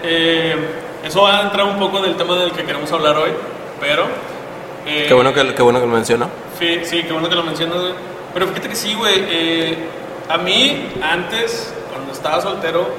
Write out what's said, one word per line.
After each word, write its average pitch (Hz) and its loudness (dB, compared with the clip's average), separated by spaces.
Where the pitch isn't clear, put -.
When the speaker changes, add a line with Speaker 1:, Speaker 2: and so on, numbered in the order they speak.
Speaker 1:
eh, 165 2
eso 160 2
va 202 6
a - 2
entrar 196 2
un 202 0
poco 190 0
del 175 0
tema 170 0
del 180 2
que 165 -4
queremos 147 -4
hablar 151 4
hoy, 160 2
pero... 151 2
Eh, 151 -2
Speaker 2:
Qué 135 6
bueno 127 6
que, 131 2
qué 131 2
bueno 123 8
que 123 4
lo 117 2
mencionó. 117 2
Speaker 1:
Sí, 170 0
sí, 170 -2
qué 165 -4
bueno 165 0
que 175 2
lo 170 0
mencionas, 165 -2
güey. 180 -2
Pero 185 0
fíjate - -6
que 202 -6
sí, 208 -2
güey, 220 2
eh, 165 0
a 165 0
mí, 214 2
antes, 220 -2
cuando - -10
estaba 156 -2
soltero 180 0